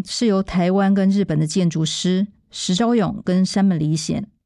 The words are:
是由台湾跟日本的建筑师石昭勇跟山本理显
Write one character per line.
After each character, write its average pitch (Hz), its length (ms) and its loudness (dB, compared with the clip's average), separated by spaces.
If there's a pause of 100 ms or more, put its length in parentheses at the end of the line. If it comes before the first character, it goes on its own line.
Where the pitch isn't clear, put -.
是 - 220 -2
由 190 160 2
台 180 280 0
湾 196 220 2
跟 196 160 2
日 196 160 2
本 160 140 -2
的 156 80 0
建 175 200 0
筑 160 160 -2
师 185 440 -2 (240)
石 - 240 -4
昭 233 180 0
勇 - 320 0
跟 185 180 2
山 196 240 2
本 175 120 0
理 151 160 0
显 - 340 -4 (160)